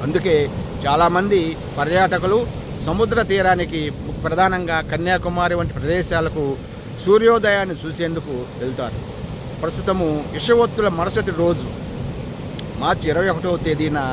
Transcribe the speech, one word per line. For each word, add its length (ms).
అందుకే 280
చాలామంది 560
పర్యాటకులు 600
సముద్ర 440
తీరానికి, 500
ప్రధానంగా 540
కన్యాకుమారి 720
వంటి 180
ప్రదేశాలకు 680
సూర్యోదయాన్ని 800
చూసేందుకు 520
వెళ్తారు. 360
ప్రస్తుతము 460
విషువత్తుల 540
మరుసటి 420
రోజు 260
మార్చి 300
ఇరవై 200
ఒకటవ 320
తేదీన 340